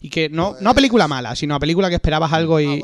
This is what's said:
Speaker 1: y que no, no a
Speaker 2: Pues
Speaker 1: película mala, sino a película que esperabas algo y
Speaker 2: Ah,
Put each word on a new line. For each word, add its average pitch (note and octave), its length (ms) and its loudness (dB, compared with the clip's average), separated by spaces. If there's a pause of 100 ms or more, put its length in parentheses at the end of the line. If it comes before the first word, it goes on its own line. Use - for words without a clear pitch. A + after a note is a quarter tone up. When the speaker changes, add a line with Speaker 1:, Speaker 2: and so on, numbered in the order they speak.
Speaker 1:
y C#3+ 100 -16
que D#3+ 180 -2
no, E3 240 -2
no F#3+ 180 -2
a - 20 4
Speaker 2:
Pues - 40 4
Speaker 1:
película A#3 320 4
mala, B2+ 260 -4
sino D3 220 -4
a C#3 40 -2
película E3+ 280 0
que F3 80 -2
esperabas D#3 360 0
algo D#3+ 280 2
y D3+ 60 2
Speaker 2:
Ah, - 20 -2 (160)